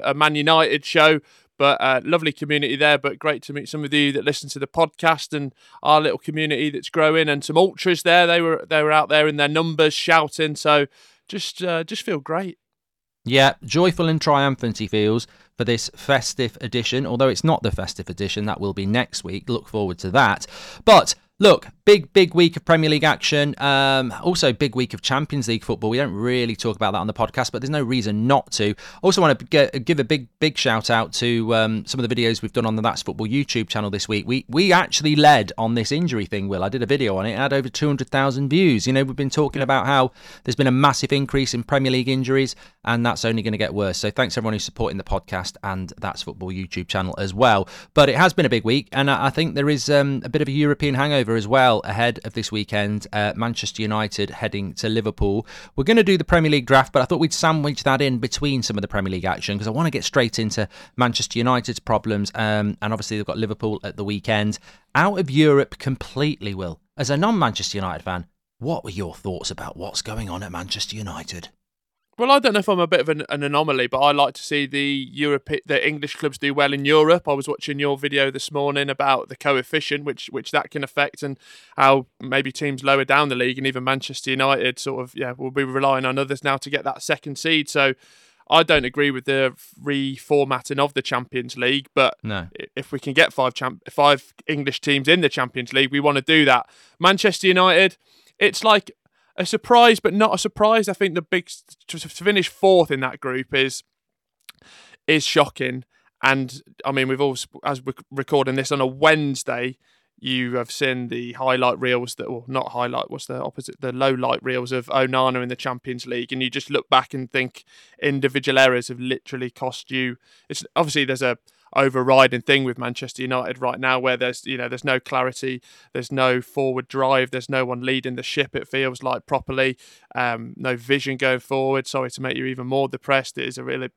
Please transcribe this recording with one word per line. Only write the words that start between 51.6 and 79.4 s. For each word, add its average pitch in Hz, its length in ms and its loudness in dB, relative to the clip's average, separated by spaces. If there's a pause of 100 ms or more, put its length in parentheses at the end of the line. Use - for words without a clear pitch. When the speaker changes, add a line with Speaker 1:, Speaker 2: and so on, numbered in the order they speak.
Speaker 2:
ahead 113 400 -2
of 110 80 -10
this 113 180 -6
weekend. 104 600 -2
Uh, 104 220 0
Manchester 113 460 -6
United 107 500 -4
heading 101 420 -6
to - 160 -6
Liverpool. 107 580 -2 (280)
We're 135 100 -2
gonna 226 180 6
do 190 140 4
the 160 80 -2
Premier 160 260 4
League 139 140 2
draft, 131 260 4
but 139 100 4
I 127 40 2
thought 165 140 0
we'd 156 120 2
sandwich 151 520 0
that 135 180 2
in 131 160 0
between 131 460 -2
some 104 140 -4
of 104 40 -4
the 101 60 -4
Premier 95 240 -4
League 90 140 -4
action 101 320 -4
'cause 101 100 -6
I 113 40 -4
wanna 151 200 0
get 117 120 -6
straight - 360 0
into 107 280 -2 (300)
Manchester 120 420 -2
United's 120 400 -2
problems. 104 560 -2
Um, 104 460 -2
and 107 100 -4
obviously 107 260 -6
they've 104 80 -4
got - 120 -6
Liverpool 107 460 -4
at 98 120 -10
the 107 80 -8
weekend. 104 560 -2 (360)
Out 185 240 2
of 165 100 -2
Europe 139 480 4
completely, 131 760 -6
Will. 90 280 -10 (160)
As 127 120 -4
a 143 60 0
non-Manchester 160 640 0
United 90 260 -6
fan, 90 220 -6 (320)
what 147 260 -6
were - 60 -12
your 90 240 -8
thoughts - 380 -8
about - 260 -14
what's 98 240 -8
going 110 280 -8
on 90 140 -10
at 92 80 -12
Manchester 92 460 -10
United? 92 520 -12 (680)
Speaker 1:
Well, 247 140 2
I 285 80 6
don't 254 120 2
know 208 80 2
if 190 80 -4
I'm 190 120 2
a 175 60 4
bit 165 140 2
of 135 80 -2
an, 151 220 -2
an 143 140 -4
anomaly, 143 440 0
but 131 120 -2
I 143 120 6
like 143 220 2
to - 100 -16
see 143 220 -2
the 139 440 -4
Europe, 143 380 -2 (180)
the 143 220 0
English 147 300 -6
clubs 143 200 -4
do 143 160 -2
well 143 200 2
in 139 100 -4
Europe. 156 460 4
I - 20 2
was 139 160 -2
watching 143 320 -6
your 143 180 0
video 139 320 0
this 135 220 -8
morning 143 380 -2
about 135 400 0
the 131 80 -16
coefficient, 143 680 -2